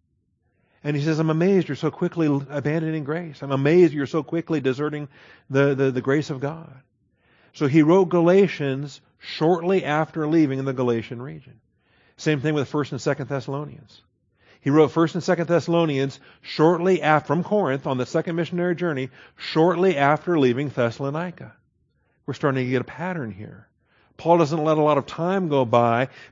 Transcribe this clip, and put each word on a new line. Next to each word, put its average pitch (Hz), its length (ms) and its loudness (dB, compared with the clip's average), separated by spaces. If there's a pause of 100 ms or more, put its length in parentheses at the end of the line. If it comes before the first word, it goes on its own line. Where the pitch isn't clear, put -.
(840)
And 147 120 -2
he 143 80 -2
says, 160 140 0
"I'm 160 140 0
amazed 175 360 2
you're 143 80 -6
so 151 160 -4
quickly 170 360 -2
abandoning 147 760 -4
grace. 156 380 -10
I'm 139 100 -6
amazed 147 420 4
you're 143 120 -4
so 156 160 -4
quickly 160 400 -4
deserting 143 460 -4 (420)
the, 139 240 2
the, 135 180 0
the 127 100 -2
grace 143 280 0
of 139 100 -8
God." 160 320 -10 (840)
So 156 120 -2
he 151 160 6
wrote 170 280 6
Galatians 165 920 2 (160)
shortly 175 680 -2
after 151 440 -4
leaving 143 360 2
the 135 100 -4
Galatian 120 480 -4
region. 143 380 -18 (560)
Same 151 260 -2
thing 151 120 -2
with 147 160 -2
First 147 220 -4
and 135 100 -10
Second 143 260 -4
Thessalonians. 139 760 -10 (600)
He 139 80 -2
wrote 147 220 6
First 165 240 0
and 165 80 -4
Second 170 240 0
Thessalonians 160 720 0 (220)
shortly 170 600 2
af-, 147 240 2
from 165 180 0
Corinth 156 440 -2
on 135 100 -2
the 123 80 -2
second 165 300 -4
missionary 175 400 -2
journey, 143 340 -4 (260)
shortly 175 640 2
after 151 400 2
leaving 131 320 2
Thessalonica. 139 840 -6 (720)
We're 143 80 -8
starting 131 320 0
to 123 60 -4
get 127 100 0
a - 40 -6
pattern 160 460 -10
here. 101 360 -18 (500)
Paul 165 220 4
doesn't 151 240 2
let 156 160 2
a - 20 4
lot 151 160 4
of 131 80 -2
time 180 420 -4
go 139 160 2
by 120 460 2 (220)